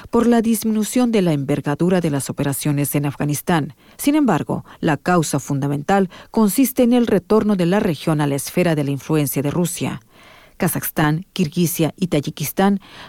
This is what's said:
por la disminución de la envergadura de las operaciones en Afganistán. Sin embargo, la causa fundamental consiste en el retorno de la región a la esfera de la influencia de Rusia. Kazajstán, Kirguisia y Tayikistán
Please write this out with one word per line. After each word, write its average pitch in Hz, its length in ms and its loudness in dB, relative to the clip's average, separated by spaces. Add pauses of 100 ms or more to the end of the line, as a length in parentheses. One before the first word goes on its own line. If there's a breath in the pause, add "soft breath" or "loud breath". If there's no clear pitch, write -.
por 233 180 2
la 233 140 4
disminución 220 680 0
de 220 100 2
la 175 120 2
envergadura 147 680 0
de 170 100 0
las 139 200 -4
operaciones 143 680 -2
en 147 100 0
Afganistán. 147 680 -2 (220 soft breath)
Sin 285 180 0
embargo, 214 480 0 (160 loud breath)
la 156 160 0
causa 156 460 0
fundamental 143 680 -2 (220 loud breath)
consiste 233 520 2
en 240 100 4
el 240 120 4
retorno 208 520 2
de 180 80 2
la 190 160 2
región 160 400 0
a 147 60 0
la 139 80 -2
esfera 170 400 0
de 147 100 -2
la 139 60 -2
influencia 143 500 -2
de 143 100 -2
Rusia. 156 480 -4 (560 loud breath)
Kazajstán, 156 760 -2
Kirguisia 165 640 0
y 180 100 -4
Tayikistán 190 720 0 (300 loud breath)